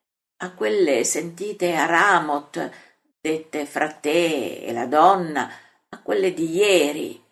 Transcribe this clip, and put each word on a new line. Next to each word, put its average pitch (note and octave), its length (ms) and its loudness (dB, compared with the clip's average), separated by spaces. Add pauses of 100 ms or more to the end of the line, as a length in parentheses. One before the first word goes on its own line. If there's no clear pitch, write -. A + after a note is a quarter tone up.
(440)
a F#3 80 -10
quelle F#3 540 0
sentite F3 680 -4
a D#3 120 2
Ramoth, E3 840 0 (480)
dette D#3 460 -4
fra D3 260 -2
te D3 680 -2
e - 120 -10
la A#2 140 -4
donna, D#3 640 2 (380)
a - 140 -16
quelle F#3+ 320 0
di D#3+ 160 -4
ieri. E3 800 0